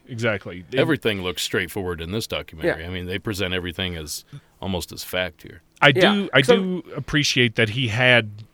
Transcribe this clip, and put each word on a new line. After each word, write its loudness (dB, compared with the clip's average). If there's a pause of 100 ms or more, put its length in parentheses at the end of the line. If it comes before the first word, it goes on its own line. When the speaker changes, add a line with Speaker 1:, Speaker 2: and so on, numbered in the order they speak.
Speaker 1:
exactly. -4
It 0
Speaker 2:
Everything 2
looks -4
straightforward -4
in -8
this -4
documentary. -4
Speaker 3:
Yeah. -10
Speaker 2:
I -8
mean, -6
they -6
present -4
everything -4
as -10 (360)
almost -4
as -12
fact -6
here. -20 (200)
Speaker 1:
I 8
Speaker 3:
Yeah, 4
Speaker 1:
do, -2
I 8
Speaker 3:
so 6
Speaker 1:
do -2 (120)
appreciate 0
that 4
he -4
had 4 (240)